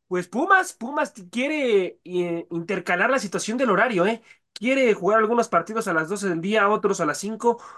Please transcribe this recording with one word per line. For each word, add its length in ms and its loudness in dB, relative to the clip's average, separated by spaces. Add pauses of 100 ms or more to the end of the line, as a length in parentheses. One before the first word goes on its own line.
pues, 200 -2
Pumas, 440 2
Pumas 420 -4
t-, 160 -20
quiere, 760 0
eh, 460 -4
intercalar 600 -2
la 100 0
situación 380 -6
del 120 0
horario, 360 2
¿eh? 160 -2 (300)
Quiere 420 2
jugar 260 2
algunos 280 2
partidos 400 -2
a 60 -2
las 140 0
doce 200 -4
del 120 -2
día, 280 2
otros 320 0
a 60 0
las 120 -2
cinco, 440 -2 (160)